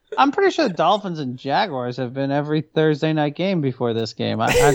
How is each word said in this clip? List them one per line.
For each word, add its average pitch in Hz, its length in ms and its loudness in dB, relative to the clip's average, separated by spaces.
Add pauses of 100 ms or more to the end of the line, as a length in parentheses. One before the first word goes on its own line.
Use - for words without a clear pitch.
(180)
I'm 269 140 4
pretty 392 200 2
sure 285 180 0
the 175 40 -4
Dolphins 175 460 0
and 127 180 -6
Jaguars 135 600 -2
have 127 160 -6
been 139 180 -2
every 147 300 0
Thursday 156 500 0
night 151 240 0
game 185 240 -2
before 123 340 -2
this 113 200 -2
game. 110 260 -2
I, 117 80 0
I, - 280 4